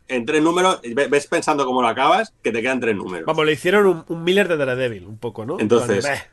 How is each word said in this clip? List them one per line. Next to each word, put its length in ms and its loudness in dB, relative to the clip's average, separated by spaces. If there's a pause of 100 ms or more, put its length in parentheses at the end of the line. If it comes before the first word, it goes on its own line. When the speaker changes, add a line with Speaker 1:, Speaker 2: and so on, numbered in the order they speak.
Speaker 1:
en 160 -4
tres 180 2
números, 400 2
ve-, 260 -2
ves 180 0
pensando 400 0
cómo 160 0
lo 60 2
acabas, 440 2 (100)
que 100 -2
te 100 -2
quedan 180 -2
tres 160 0
números". 300 -6
Speaker 2:
Vamos, 180 0
le 80 2
hicieron 340 2
un, 220 2
un 160 -8
Miller 240 2
de 80 0
Daredevil, 500 -2
un 120 -16
poco, 260 -8
¿no? 160 -6
Speaker 1:
Entonces, 420 2
Speaker 2:
Vale, 140 -2
meh. 60 -10 (100)